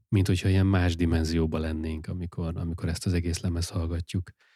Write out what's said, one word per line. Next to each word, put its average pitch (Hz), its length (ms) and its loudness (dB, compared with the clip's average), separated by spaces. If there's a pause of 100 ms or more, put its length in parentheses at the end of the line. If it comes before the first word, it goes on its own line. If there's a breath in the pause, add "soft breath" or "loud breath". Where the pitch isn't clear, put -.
mint 95 180 4
hogyha 95 220 2
ilyen 95 160 6
más 90 300 4
dimenzióban 82 640 2
lennénk, 80 460 -4
amikor, 87 500 -6
amikor 87 320 -4
ezt 85 160 -4
az 95 80 0
egész 85 260 0
lemezt 85 300 -2
hallgatjuk, 87 640 -4 (240 soft breath)